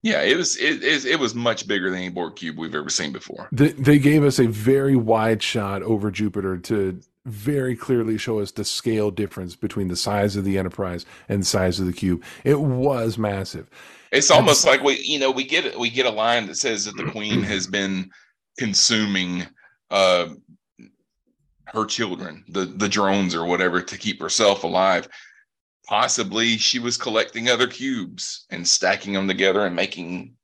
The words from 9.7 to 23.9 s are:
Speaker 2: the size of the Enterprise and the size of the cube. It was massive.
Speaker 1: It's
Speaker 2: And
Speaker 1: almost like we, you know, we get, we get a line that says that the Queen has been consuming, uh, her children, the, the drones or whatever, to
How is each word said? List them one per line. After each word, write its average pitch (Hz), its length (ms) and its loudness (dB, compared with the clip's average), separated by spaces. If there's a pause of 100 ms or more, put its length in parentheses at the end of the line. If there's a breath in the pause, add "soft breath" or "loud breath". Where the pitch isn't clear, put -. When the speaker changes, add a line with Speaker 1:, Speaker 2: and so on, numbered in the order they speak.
Speaker 2:
the 87 80 -4
size 101 400 0
of 98 80 -2
the 98 120 0
Enterprise 92 480 -4 (240 loud breath)
and 101 140 0
the 87 40 0
size 92 320 2
of 95 80 0
the 90 60 0
cube. 87 300 0 (220 loud breath)
It 139 160 4
was 127 580 0
massive. 98 500 -4 (420 loud breath)
Speaker 1:
It's 143 200 4
Speaker 2:
And 156 80 10
Speaker 1:
almost 147 260 6
like 135 180 6
we, 139 180 2
you 147 180 -4
know, 135 120 2
we 131 140 -2
get, 143 340 -2
we 120 120 -2
get 127 160 0
a 120 40 2
line 110 360 0
that 82 100 -10
says 107 300 -2
that 104 100 -10
the - 140 -6
Queen 107 320 -2
has 98 240 -2
been 95 440 -4 (480 soft breath)
consuming, 95 880 0 (440 soft breath)
uh, 92 380 4 (1400)
her 110 180 -2
children, 90 640 -6
the, 92 160 -2
the 95 240 -4
drones 98 460 2
or 82 100 -2
whatever, 90 380 2
to - 160 -12